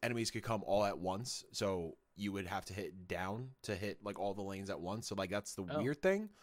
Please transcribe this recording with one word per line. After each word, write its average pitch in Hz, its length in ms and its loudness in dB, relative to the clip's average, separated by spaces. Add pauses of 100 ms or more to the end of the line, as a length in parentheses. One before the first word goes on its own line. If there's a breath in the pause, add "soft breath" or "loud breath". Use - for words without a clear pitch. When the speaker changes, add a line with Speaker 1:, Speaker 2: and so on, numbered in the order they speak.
Speaker 1:
enemies 117 280 2
could 113 120 -4
come 110 240 0
all 101 180 6
at 101 140 2
once, 92 540 -2
so 92 440 0 (200)
you 101 160 -2
would 98 140 -2
have 92 200 -2
to 92 80 -8
hit 92 340 -6
down 98 420 -2 (120)
to 107 120 -2
hit, 101 300 -4
like, 101 140 -4
all 98 160 2
the 101 80 -4
lanes 98 260 -4
at 92 120 0
once. 101 280 -2
So, 104 60 -4
like, 95 160 0
that's 101 240 -2
the 98 160 -2
Speaker 2:
Oh. 151 120 2
Speaker 1:
weird 143 200 0
thing. 196 260 6 (140 loud breath)